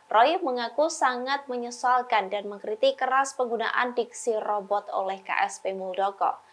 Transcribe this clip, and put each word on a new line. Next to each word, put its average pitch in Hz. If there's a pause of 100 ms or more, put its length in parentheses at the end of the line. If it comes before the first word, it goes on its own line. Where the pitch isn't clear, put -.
Roy 277
mengaku 254
sangat 269
menyesalkan 240
dan 202
mengkritik 214
keras 269
penggunaan 233
diksi 240
robot 208
oleh 190
K - (160)
S -
P 190
Muldoko. 190 (140)